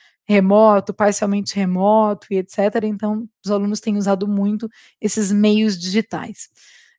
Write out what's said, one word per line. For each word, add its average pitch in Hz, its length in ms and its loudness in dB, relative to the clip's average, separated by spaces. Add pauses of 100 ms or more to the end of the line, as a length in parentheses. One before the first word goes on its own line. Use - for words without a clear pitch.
(260)
remoto, 202 680 4
parcialmente 202 640 -2
remoto 202 760 0
e 196 60 -2
et 185 120 -4
cetera. 208 380 -2
Então, 214 420 -6 (160)
os 190 60 -4
alunos 202 280 -2
têm 208 180 -4
usado 202 300 -2
muito 208 400 -2 (320)
esses 208 320 -2
meios 214 460 2
digitais. 185 720 -6 (500)